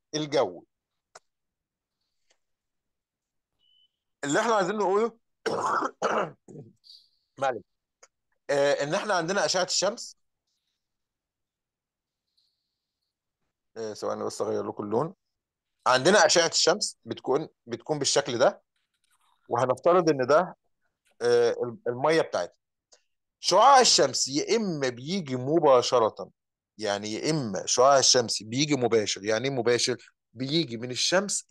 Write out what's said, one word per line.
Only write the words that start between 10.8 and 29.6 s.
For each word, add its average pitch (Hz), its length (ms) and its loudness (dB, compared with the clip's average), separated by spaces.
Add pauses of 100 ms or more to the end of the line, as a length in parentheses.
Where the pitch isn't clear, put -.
آه، 110 180 -10
ثواني 104 300 -8
بس 107 180 -8
اغير 107 260 -4
لكم 107 160 -10
اللون. 123 300 -4 (720)
عندنا 151 400 4
اشعه 165 220 2
الشمس - 560 0
بتكون، - 440 -4 (180)
بتكون 120 320 -6
بالشكل 135 400 0
ده، 170 240 2 (840)
وهنفترض 131 640 2
ان 131 160 0
ده، 165 300 2 (640)
آه، 120 280 4
ال-، 117 280 -6 (100)
الميه 151 340 0
بتاعتنا. - 360 -8 (800)
شعاع 254 400 6
الشمس 156 480 2
يا 151 280 -2
اما 165 320 -2
بيجي 135 480 -6
مباشره، 123 920 2 (480)
يعني 104 340 -4
يا 110 180 -2
اما 117 360 -4
شعاع 135 320 4
الشمس 120 440 2
بيجي 139 340 -2
مباشر. 110 480 -2
يعني 110 240 -2
ايه 139 60 -4
مباشر؟ 120 420 -2 (360)